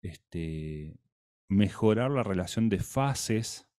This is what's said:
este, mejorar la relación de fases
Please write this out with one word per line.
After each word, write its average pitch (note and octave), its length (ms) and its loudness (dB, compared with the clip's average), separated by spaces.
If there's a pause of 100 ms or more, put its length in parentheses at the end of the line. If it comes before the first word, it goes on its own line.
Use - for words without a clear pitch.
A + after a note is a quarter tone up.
este, D#2 960 -10 (500)
mejorar G#2+ 640 4
la C3+ 120 0
relación G2 460 0
de G2 120 2
fases - 1000 -2